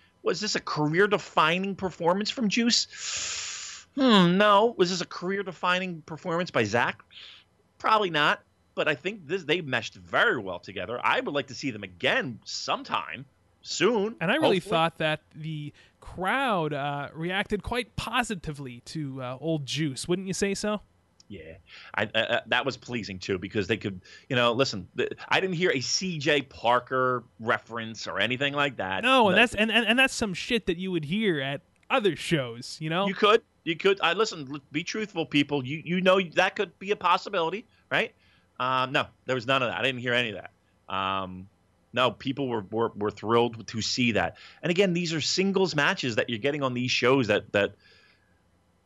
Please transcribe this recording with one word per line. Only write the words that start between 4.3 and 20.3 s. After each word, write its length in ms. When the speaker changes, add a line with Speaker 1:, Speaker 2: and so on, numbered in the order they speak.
Speaker 1:
no. 400
Was 120
this 100
a 60
career-defining 960
performance 500
by 100
Zack? 400
Probably 320
not. 300
But 100
I 80
think 320
this, 160
they 180
meshed 340
very 440
well 220
together. 420
I 180
would 140
like 140
to 60
see 180
them 100
again 640
sometime, 840
soon, 580
Speaker 2:
And 100
I 60
really 200
Speaker 1:
hopefully. 140
Speaker 2:
thought 280
that 220
the 380
crowd, 720
uh, 420
reacted 480
quite 340
positively 880
to, 360
uh, 180
old 260
Juice. 420
Wouldn't 200
you 60